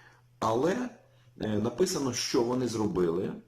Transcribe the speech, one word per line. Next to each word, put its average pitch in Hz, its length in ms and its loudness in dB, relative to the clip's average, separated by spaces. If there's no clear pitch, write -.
Але, 170 500 0
е, 107 180 0
написано, 139 540 0
що 123 300 0
вони 127 240 0
зробили 95 640 0